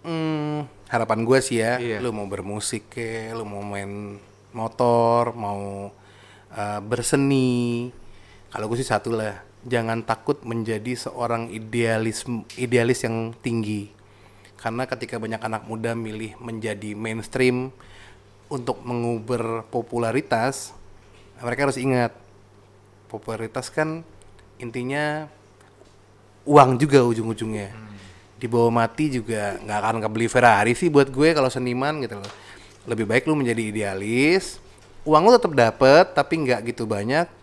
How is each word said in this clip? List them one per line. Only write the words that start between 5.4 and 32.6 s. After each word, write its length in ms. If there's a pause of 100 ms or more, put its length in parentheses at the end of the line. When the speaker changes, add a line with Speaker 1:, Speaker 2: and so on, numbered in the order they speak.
Speaker 1:
eh, 300
berseni. 1040 (640)
Kalau 180
gue 100
sih 120
satu 220
lah, 260 (240)
jangan 400
takut 400
menjadi 580
seorang 500
idealis, 760 (300)
idealis 480
yang 340
tinggi. 560 (640)
Karena 280
ketika 320
banyak 220
anak 260
muda 280
milih 460
menjadi 560
mainstream 760 (760)
untuk 340
menguber 880
popularitas, 1040 (680)
mereka 280
harus 100
ingat, 400 (880)
popularitas 640
kan 320 (560)
intinya 720 (1120)
uang 360
juga 240
ujung-ujungnya. 680
Speaker 2:
Hmm. 180 (480)
Speaker 1:
Dibawa 380
mati 360
juga 480
nggak 200
akan 220
kebeli 260
Ferrari 460
sih 160
buat 180
gue 240
kalau 180
seniman 520
gitu 160
loh. 160 (540)